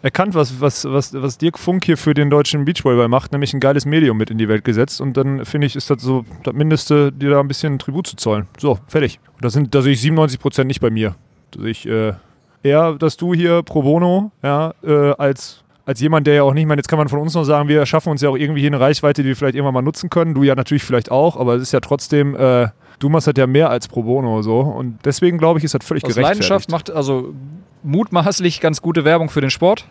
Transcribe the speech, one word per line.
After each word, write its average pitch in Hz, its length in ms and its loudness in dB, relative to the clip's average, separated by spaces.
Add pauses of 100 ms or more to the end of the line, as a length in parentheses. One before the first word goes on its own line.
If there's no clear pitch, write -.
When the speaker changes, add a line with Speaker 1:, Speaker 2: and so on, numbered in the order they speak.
Speaker 1:
erkannt, 185 340 -2
was, 127 240 0
was, 139 280 0
was, 135 320 -2
was 127 180 -4
Dirk 160 200 0
Funk 180 260 -2
hier 165 140 2
für 151 160 0
den 143 160 2
deutschen 147 340 2
Beachvolleyball 123 440 0
macht, 127 240 0
nämlich 143 220 -2
ein 135 60 -2
geiles 135 260 2
Medium 147 300 2
mit 110 140 -2
in 110 80 -4
die 110 100 0
Welt 107 160 0
gesetzt. 117 360 0
Und 135 160 -4
dann 135 280 -2
finde 147 220 -2
ich, - 80 -4
ist - 160 -8
das 127 100 0
so 127 240 -2 (200)
das 120 100 -4
Mindeste, 147 560 2
dir 139 200 -4
da 143 100 4
ein 139 80 -2
bisschen 139 320 -4
Tribut 151 260 -6
zu - 80 -12
zollen. 104 320 -2 (100)
So, 131 300 0
fertig. - 320 -2 (160)
Und - 100 -10
da 120 60 0
sind, 135 240 -2
da 135 80 4
sehe 139 120 4
ich 113 60 -2
siebenundneunzig 156 380 2
Prozent 135 300 -2
nicht - 120 -4
bei 120 100 0
mir. 110 260 -2 (380)
Da - 60 -14
sehe 110 100 -6
ich, - 160 -10
äh, 110 280 -2 (480)
eher, 156 320 4
dass 147 240 -2
du 175 160 -2
hier 170 280 2
pro 151 200 -2
bono, 180 500 2 (100)
ja, 151 300 -2 (100)
äh, 147 360 2
als, - 440 -4 (220)
als 127 160 -4
jemand, 151 260 2
der 147 100 4
ja 143 80 4
auch 135 100 4
nicht, 156 80 2
ich 156 40 0
meine, 151 120 0
jetzt 135 100 -6
kann 160 100 0
man 147 120 0
von 143 80 -2
uns 151 160 -4
noch 165 100 0
sagen, 147 240 2
wir 151 160 4
schaffen 156 240 0
uns 143 140 -2
ja 143 80 2
auch 135 80 -2
irgendwie 147 240 -2
hier 143 80 2
eine 139 100 -2
Reichweite, 143 420 2
die 135 60 0
wir 131 80 0
vielleicht 135 200 0
irgendwann 139 180 -2
mal 127 80 0
nutzen 156 260 -4
können. 165 240 0
Du 139 120 2
ja 139 100 4
natürlich 131 280 0
vielleicht 123 280 -2
auch, 147 260 2
aber 120 200 0
es 127 60 0
ist 131 100 -6
ja 131 80 2
trotzdem, 143 560 0
äh, 123 320 4 (320)
du 143 100 0
machst 160 160 2
das 147 100 2
ja 131 100 2
mehr 143 220 4
als 120 180 -2
pro - 180 -6
bono 117 360 0
so. 113 200 0
Und 127 440 -4
deswegen 175 320 0
glaube 160 220 2
ich, 147 80 -2
ist 147 80 -4
das 139 100 -2
völlig 151 200 -4
Speaker 2:
Aus 120 100 -4
Speaker 1:
gerechtfertigt. 180 340 0
Speaker 2:
Leidenschaft 190 220 0
macht 170 200 -6
also 139 440 -4 (480)
mutmaßlich 175 800 0
ganz 151 180 0
gute 165 240 -2
Werbung 160 240 2
für 147 140 -2
den 135 80 -2
Sport. 185 400 0